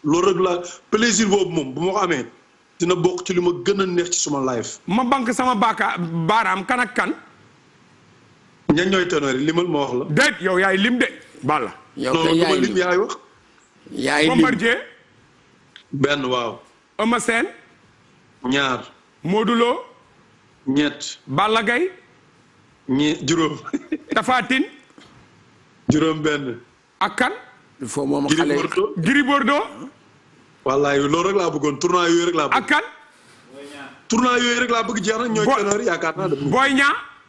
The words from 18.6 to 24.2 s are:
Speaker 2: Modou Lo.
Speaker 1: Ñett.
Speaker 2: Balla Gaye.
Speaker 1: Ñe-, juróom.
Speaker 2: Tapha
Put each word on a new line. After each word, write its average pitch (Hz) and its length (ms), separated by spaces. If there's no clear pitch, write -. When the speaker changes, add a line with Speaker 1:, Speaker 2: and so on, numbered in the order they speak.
Speaker 2:
Modou 214 320
Lo. 240 280
Speaker 1:
Ñett. 143 600
Speaker 2:
Balla 208 360
Gaye. 262 280
Speaker 1:
Ñe-, 147 280
juróom. 156 300
Speaker 2:
Tapha 247 280